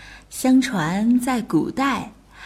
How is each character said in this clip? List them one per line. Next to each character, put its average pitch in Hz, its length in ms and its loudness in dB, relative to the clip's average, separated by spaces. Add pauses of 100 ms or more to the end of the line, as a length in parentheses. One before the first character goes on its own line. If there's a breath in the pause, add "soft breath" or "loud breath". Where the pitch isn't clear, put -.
(300 loud breath)
相 262 300 4
传 214 600 0
在 247 220 -2
古 - 280 0
代， 240 420 -4 (340 loud breath)